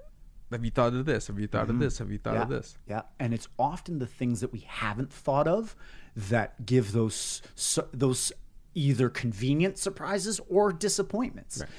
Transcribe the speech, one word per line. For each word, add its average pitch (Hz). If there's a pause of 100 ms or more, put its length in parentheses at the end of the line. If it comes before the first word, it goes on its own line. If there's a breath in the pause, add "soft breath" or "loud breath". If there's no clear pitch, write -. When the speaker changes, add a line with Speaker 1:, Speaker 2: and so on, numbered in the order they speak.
(520)
Speaker 1:
"Have 117
you 113
thought 120
of 127
this? 123
Have 104
you 104
thought 110
Speaker 2:
Mm-hmm. 110
Speaker 1:
of 123
this? 123
Have 104
you 104
thought 110
Speaker 2:
Yeah. 110
Speaker 1:
of 120
this?" 127 (100)
Speaker 2:
Yeah. 107 (160)
And 117
it's 113 (100)
often 156
the 123
things 120
that 127
we 117
haven't 110
thought 143
of 208 (400 soft breath)
that 110
give 117
those, 110 (160 soft breath)
s-, - (140)
those 127 (440)
either 135
convenient 131
surprises 196 (100)
or 202
disappointments. 202
Speaker 1:
Right. -